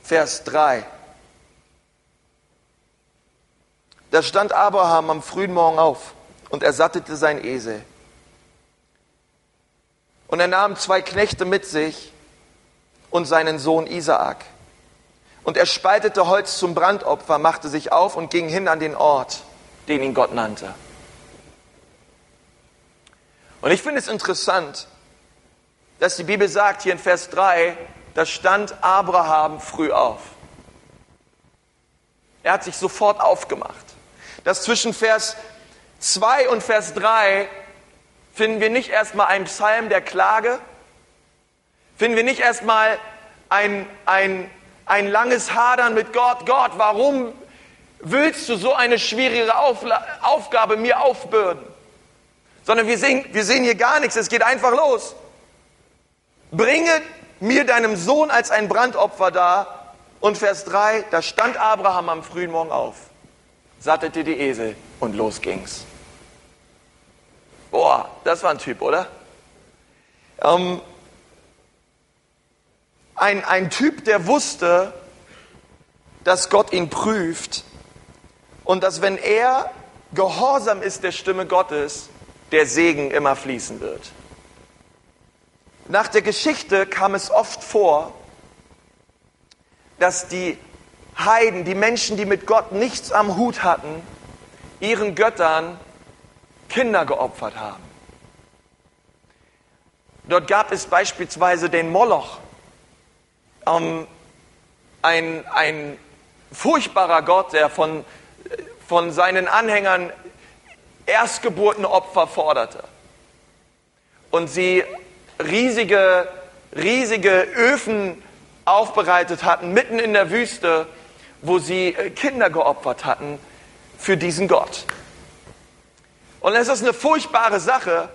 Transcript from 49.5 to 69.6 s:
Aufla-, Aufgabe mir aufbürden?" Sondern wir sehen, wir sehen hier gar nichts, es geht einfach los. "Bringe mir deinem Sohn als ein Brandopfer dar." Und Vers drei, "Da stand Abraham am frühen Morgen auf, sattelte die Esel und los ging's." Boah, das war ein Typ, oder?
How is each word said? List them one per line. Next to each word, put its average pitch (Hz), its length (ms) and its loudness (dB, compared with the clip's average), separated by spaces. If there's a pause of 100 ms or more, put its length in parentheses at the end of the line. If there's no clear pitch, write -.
Aufla-, 233 480 0 (180)
Aufgabe 226 560 2
mir 233 240 0
aufbürden?" 190 640 0 (1000)
Sondern 226 220 2
wir 233 100 0
sehen, 269 340 0
wir 214 120 -2
sehen 254 200 2
hier 233 120 2
gar 240 240 2
nichts, 269 160 -2
es 220 140 -2
geht 233 140 2
einfach 247 280 2
los. 269 440 0 (1400)
"Bringe 311 500 2 (380)
mir 254 260 2
deinem 233 300 2
Sohn 277 360 2
als 233 200 2
ein 214 160 0
Brandopfer 202 640 2
dar." 180 640 0 (240)
Und 208 180 2
Vers 202 260 0
drei, 208 480 0
"Da 165 100 0
stand 226 360 -2
Abraham 190 520 0
am 160 140 -6
frühen 170 280 -8
Morgen 165 200 -4
auf, 120 240 -6 (840)
sattelte 160 440 -2
die 151 160 -4
Esel 113 360 -4 (240)
und 110 160 -4
los 107 260 -4
ging's." - 440 -10 (1900)
Boah, 147 340 4 (160)
das 170 200 0
war 175 80 2
ein 143 80 -4
Typ, 123 240 -8
oder? 160 240 0 (1400)